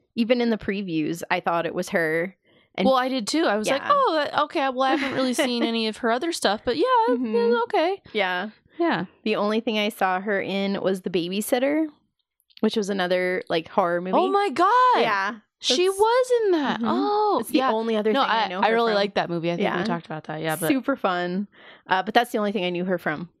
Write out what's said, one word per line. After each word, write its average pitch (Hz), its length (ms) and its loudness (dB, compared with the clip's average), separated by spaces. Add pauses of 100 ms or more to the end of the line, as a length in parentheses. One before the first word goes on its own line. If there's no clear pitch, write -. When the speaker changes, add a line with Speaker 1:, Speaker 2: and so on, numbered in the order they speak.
(140)
Speaker 1:
Even 240 260 0
in 233 80 0
the 220 80 0
previews, 170 720 -4
I 180 120 0
thought 170 260 -2
it - 80 -8
was 180 140 -4
her. 165 460 0 (380)
And - 120 0
Speaker 2:
Well, 262 100 4
I 254 140 0
did 254 180 -4
too. 320 180 0
I 208 120 2
was 214 120 -2
like, 277 140 0
Speaker 1:
Yeah. - 80 -2
Speaker 2:
"Oh, 539 240 2
that, 294 300 0
okay. 294 240 -2
Well, 254 140 -2
I 269 120 2
haven't 269 200 -2
really 254 180 0
seen 240 300 0
Speaker 1:
<laughs> - 0 -
Speaker 2:
any 226 240 -2
of 214 100 -4
her 233 140 -2
other 262 200 -2
stuff, 220 340 0
but 247 120 -2
yeah, 339 80 0 (240)
Speaker 1:
Mm-hmm. 254 260 0
Speaker 2:
yeah, 466 300 2
okay." 381 360 0 (120)
Speaker 1:
Yeah. 185 360 -2 (280)
Speaker 2:
Yeah. 269 280 0 (180)
Speaker 1:
The 214 140 0
only 214 240 0
thing 220 160 -2
I 208 100 0
saw 185 320 0
her 196 220 0
in 196 400 -2
was 190 200 0
The 196 80 -6
Babysitter, 214 800 0 (720)
which 220 160 0
was 202 140 -2
another, 185 580 0
like, 165 220 -2
horror 175 320 0
movie. 185 160 -2
Speaker 2:
Oh 359 120 4
my 403 200 2
God. 415 520 4
Speaker 1:
Yeah. 208 340 0 (240)
Speaker 2:
She 349 280 2
Speaker 1:
That's 381 100 0
Speaker 2:
was 480 340 2 (120)
in 403 80 2
that. 285 300 2
Speaker 1:
Mm-hmm. 233 80 -2
Speaker 2:
Oh, 415 500 0
Speaker 1:
It's 220 120 -6
the 254 80 2
Speaker 2:
yeah. 254 120 2
Speaker 1:
only 226 240 0
other 214 160 0
Speaker 2:
No, 269 120 2
Speaker 1:
thing 208 80 0
I 220 120 2
Speaker 2:
I, 196 60 0
Speaker 1:
know 180 100 -6
Speaker 2:
I 202 80 4
Speaker 1:
her 220 60 2
Speaker 2:
really 233 180 2
Speaker 1:
from. 214 60 2
Speaker 2:
liked 196 180 0
that 170 140 0
movie. 170 200 -2
I 170 60 0
think - 80 -2
Speaker 1:
Yeah. - 160 0
Speaker 2:
we - 60 -2
talked 170 200 -4
about 156 200 -10
that. 156 160 -8
Yeah, 160 160 -4
but 170 100 -2
Speaker 1:
Super 254 300 0
fun. 180 500 -2 (400)
Uh, 185 160 2
but 208 100 -4
that's 240 200 2
the 254 40 -2
only 208 140 0
thing 196 140 -2
I 180 40 0
knew 175 140 -2
her 185 140 0
from. 170 320 -4 (100)